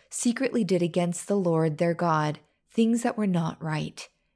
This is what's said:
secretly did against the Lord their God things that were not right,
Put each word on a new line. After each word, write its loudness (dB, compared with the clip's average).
secretly 0
did 2
against -2
the 0
Lord 2
their 2
God 0
things 2
that -2
were 0
not -2
right, -6